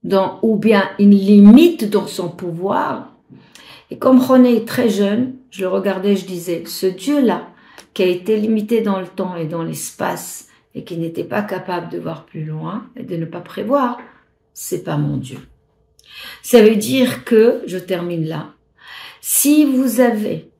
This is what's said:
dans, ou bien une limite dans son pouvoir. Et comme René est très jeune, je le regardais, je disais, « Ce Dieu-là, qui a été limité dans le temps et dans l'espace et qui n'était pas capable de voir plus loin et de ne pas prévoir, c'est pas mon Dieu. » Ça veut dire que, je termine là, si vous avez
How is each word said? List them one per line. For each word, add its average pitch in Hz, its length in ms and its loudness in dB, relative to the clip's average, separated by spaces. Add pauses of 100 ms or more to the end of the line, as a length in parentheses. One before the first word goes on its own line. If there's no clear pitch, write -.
dans, 190 400 -2
ou 220 140 2
bien 202 320 2 (100)
une 202 120 6
limite 208 800 8
dans 208 160 -2
son 175 220 -8
pouvoir. 175 800 -6 (800)
Et - 80 -14
comme 262 220 6
René 254 360 6
est 214 120 -4
très 240 200 0
jeune, 202 460 -2 (160)
je 190 100 -16
le 185 80 -4
regardais, 190 480 -2
je 175 80 -6
disais, « 170 420 -8
Ce - 200 -6
Dieu-là, 226 640 -2 (440)
qui 208 100 -4
a 180 40 2
été 180 320 -2
limité 214 420 -2
dans 196 180 -2
le 180 80 -10
temps 180 300 -8
et 165 100 -8
dans 165 160 -8
l'espace - 880 -10 (260)
et - 80 -12
qui 170 140 -12
n'était 165 280 -8
pas - 180 -6
capable 175 500 -8
de 175 60 -10
voir 165 280 -12
plus 156 180 -12
loin 156 420 -10 (100)
et - 80 -14
de 175 120 -10
ne 165 80 -6
pas 170 160 -14
prévoir, 240 580 -4 (540)
c'est - 300 -10
pas 160 140 -6
mon 147 200 -2
Dieu. » - 220 -12 (1040)
Ça - 200 4
veut 220 140 6
dire 247 480 -2
que, 226 420 2
je 185 120 -10
termine 175 480 -6
là, 156 260 -12 (680)
si 302 440 2
vous 254 360 0
avez 214 600 -2